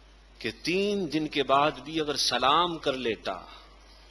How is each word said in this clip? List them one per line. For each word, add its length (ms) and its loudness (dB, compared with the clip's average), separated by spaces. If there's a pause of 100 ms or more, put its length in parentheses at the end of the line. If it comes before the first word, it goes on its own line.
(420)
कि 100 -4
तीन 560 0
दिन 180 -2
के 160 -2
बाद 360 2
भी 220 -6
अगर 160 -2
सलाम 640 2
कर 160 0
लेता, 720 -6 (460)